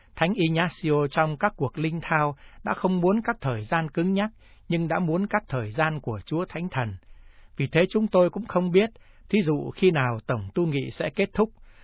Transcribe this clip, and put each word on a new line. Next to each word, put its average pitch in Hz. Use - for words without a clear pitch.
Thánh 175
Ignacio 160
trong 156
các 208
cuộc 139
linh 160
thao 151
đã 151
không 185
muốn 196
các 233
thời 117
gian 160
cứng 180
nhắc, 202
nhưng 170
đã 165
muốn 180
các 214
thời 110
gian 151
của 110
Chúa 170
Thánh 175
Thần. 110
Vì 139
thế 160
chúng 220
tôi 180
cũng 196
không 180
biết, 202
thí 208
dụ 147
khi 185
nào 127
tổng 104
tu 175
nghị 139
sẽ -
kết 196
thúc. 220